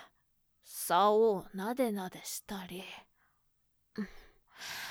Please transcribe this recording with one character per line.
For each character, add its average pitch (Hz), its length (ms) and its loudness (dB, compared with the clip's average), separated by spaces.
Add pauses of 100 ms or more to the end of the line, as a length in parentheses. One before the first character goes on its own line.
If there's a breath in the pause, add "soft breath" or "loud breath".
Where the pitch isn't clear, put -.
(640 loud breath)
竿 208 680 4
を 185 200 -2
な 196 220 -4
で 247 180 0
な 190 160 -4
で - 160 -14
し - 200 -10
た 190 220 -10
り、 175 180 -10 (2000 loud breath)